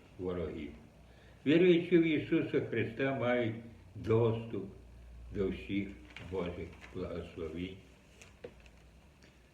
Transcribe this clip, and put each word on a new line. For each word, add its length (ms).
ворогів. 520
Віруючи 540
в 40
Ісуса 580
Христа, 540
мають 400
доступ 720
до 160
всіх 380
Божих 360
благословінь. 840